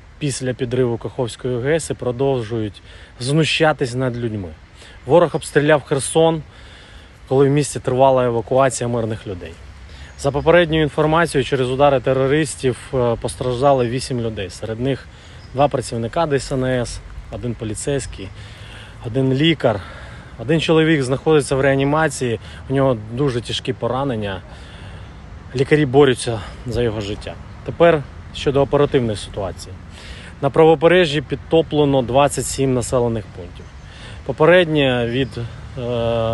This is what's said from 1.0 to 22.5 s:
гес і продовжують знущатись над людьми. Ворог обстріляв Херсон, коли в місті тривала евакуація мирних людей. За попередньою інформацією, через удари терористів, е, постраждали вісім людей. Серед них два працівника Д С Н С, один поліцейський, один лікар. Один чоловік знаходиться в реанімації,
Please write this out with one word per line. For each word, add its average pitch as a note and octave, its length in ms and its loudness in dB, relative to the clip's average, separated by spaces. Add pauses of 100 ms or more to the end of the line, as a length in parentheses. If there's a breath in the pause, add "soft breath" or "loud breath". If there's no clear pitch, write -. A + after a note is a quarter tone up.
гес D3 280 -2
і C3+ 40 -4
продовжують A#2+ 880 -2 (380 loud breath)
знущатись D3 760 0
над B2+ 220 -2
людьми. G#2+ 320 -4 (560 loud breath)
Ворог D#3+ 280 6
обстріляв D3 500 2
Херсон, D#3+ 580 2 (840 loud breath)
коли C3+ 220 4
в - 20 2
місті C#3+ 280 0
тривала C3 460 4
евакуація B2 640 0
мирних A2+ 400 -4
людей. F2 240 -10 (680 loud breath)
За C#3 120 -2
попередньою D#3+ 520 4
інформацією, D#3 640 2
через B2+ 240 0
удари C3+ 300 4
терористів, C3 800 0 (160)
е, A#2+ 280 2
постраждали B2+ 680 2
вісім B2 340 -4
людей. G#2+ 280 -6
Серед A2 300 -8
них B2+ 280 -4 (460 loud breath)
два C#3 140 4
працівника A#2+ 580 -4
Д C#3+ 100 0
С C#3 200 -4
Н B2+ 100 -2
С, B2+ 340 -2 (320)
один A2+ 220 -6
поліцейський, A2 720 -6 (800 loud breath)
один C3 280 0
лікар. C3+ 460 2 (600 loud breath)
Один C#3+ 220 0
чоловік D#3+ 420 4
знаходиться C#3 520 2
в C3 60 0
реанімації, C#3 760 0 (300 loud breath)